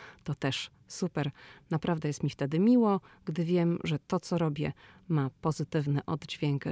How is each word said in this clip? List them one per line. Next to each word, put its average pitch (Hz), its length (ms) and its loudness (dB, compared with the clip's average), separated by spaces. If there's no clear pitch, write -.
to 147 100 -4
też - 360 -4
super. 151 440 -4
Naprawdę 160 380 0
jest 147 140 -4
mi 147 80 0
wtedy 147 280 -2
miło, 214 420 4
gdy 170 200 -2
wiem, 170 400 2
że 156 140 0
to, - 220 -2
co - 180 -2
robię, 151 340 0
ma 143 220 2
pozytywny 143 680 0
oddźwięk, 147 640 -2